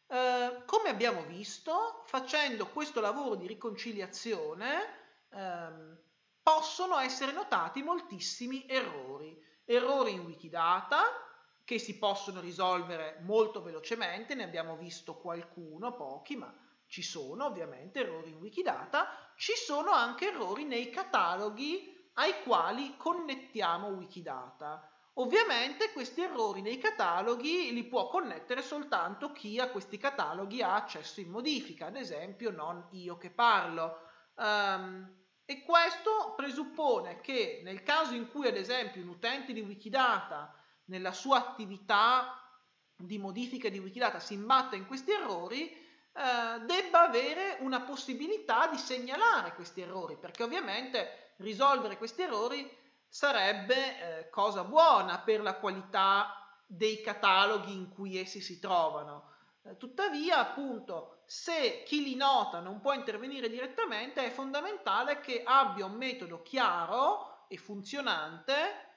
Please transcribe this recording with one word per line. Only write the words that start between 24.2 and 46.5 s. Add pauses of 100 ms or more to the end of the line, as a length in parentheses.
Ovviamente
questi
errori
nei
cataloghi
li
può
connettere
soltanto
chi
a
questi
cataloghi
ha
accesso
in
modifica,
ad
esempio
non
io
che
parlo. (380)
Ehm, (220)
e
questo
presuppone
che
nel
caso
in
cui,
ad
esempio,
un
utente
di
Wikidata, (340)
nella
sua
attività (560)
di
modifica
di
Wikidata,
si
imbatta
in
questi
errori,
eh,